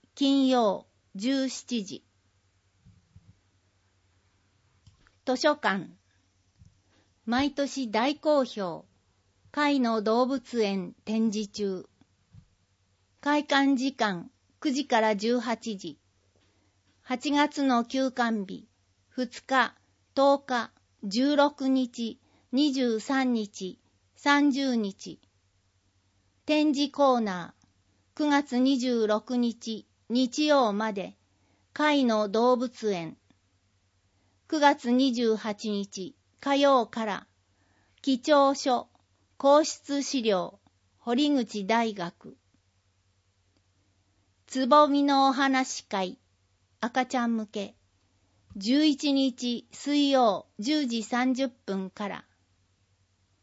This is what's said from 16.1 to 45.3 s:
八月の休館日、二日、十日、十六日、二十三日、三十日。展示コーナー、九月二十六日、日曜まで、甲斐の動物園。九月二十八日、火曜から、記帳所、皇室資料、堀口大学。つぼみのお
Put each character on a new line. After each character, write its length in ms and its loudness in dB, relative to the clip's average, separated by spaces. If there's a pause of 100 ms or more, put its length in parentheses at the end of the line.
八 220 -4
月 320 0
の 200 2
休 280 -2
館 340 -2
日、 220 -16 (400)
二 340 -8
日、 320 0 (400)
十 240 4
日、 320 -6 (320)
十 320 0
六 340 2
日、 520 -4 (320)
二 200 2
十 280 0
三 320 -2
日、 480 -6 (340)
三 380 2
十 240 0
日。 420 -6 (1300)
展 260 2
示 200 -2
コ 240 4
ー 20 0
ナ 420 -6
ー、 60 -20 (480)
九 140 -2
月 320 0
二 180 2
十 300 0
六 280 -2
日、 520 -4 (200)
日 380 0
曜 260 4
ま 200 -4
で、 240 -10 (580)
甲 80 -4
斐 240 2
の 220 0
動 280 2
物 360 -4
園。 240 -6 (1300)
九 140 -2
月 320 2
二 200 2
十 220 0
八 340 -8
日、 460 -8 (240)
火 160 -2
曜 320 4
か 200 -8
ら、 200 -8 (760)
記 180 0
帳 340 4
所、 340 -2 (480)
皇 280 6
室 400 -6
資 180 -2
料、 380 0 (380)
堀 320 0
口 360 -2
大 260 0
学。 440 -12 (2000)
つ 220 -4
ぼ 180 8
み 160 2
の 260 4
お 40 2